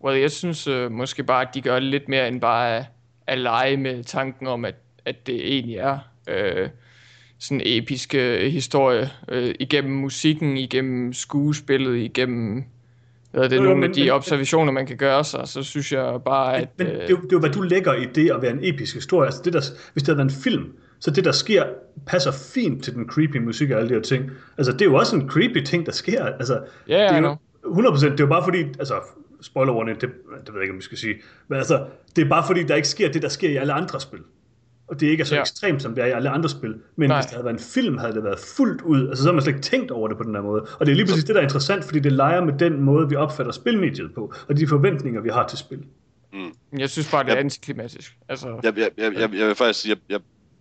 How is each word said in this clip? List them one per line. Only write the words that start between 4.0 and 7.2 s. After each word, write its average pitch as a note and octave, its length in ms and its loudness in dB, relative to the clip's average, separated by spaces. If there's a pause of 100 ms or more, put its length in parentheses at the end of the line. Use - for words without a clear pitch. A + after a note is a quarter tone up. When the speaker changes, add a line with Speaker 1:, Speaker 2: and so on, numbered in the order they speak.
Speaker 1:
tanken C3+ 420 -6
om, A#2+ 180 -4
at, D#3 100 -6 (300)
at - 220 -10
det A#2 280 -6
egentlig A#2+ 220 -4
er, C#3 220 -2 (300)
øh, F#2+ 400 -2 (720)